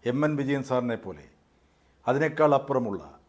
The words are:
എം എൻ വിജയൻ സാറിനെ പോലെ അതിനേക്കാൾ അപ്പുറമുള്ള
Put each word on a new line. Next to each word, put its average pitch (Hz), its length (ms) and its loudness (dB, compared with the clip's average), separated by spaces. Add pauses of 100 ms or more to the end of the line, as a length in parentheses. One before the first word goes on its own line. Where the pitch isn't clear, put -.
എം 123 220 0
എൻ 151 140 0
വിജയൻ 139 320 -2
സാറിനെ 120 320 -2
പോലെ 87 240 -14 (760)
അതിനേക്കാൾ 151 460 2 (100)
അപ്പുറമുള്ള 120 420 -4 (240)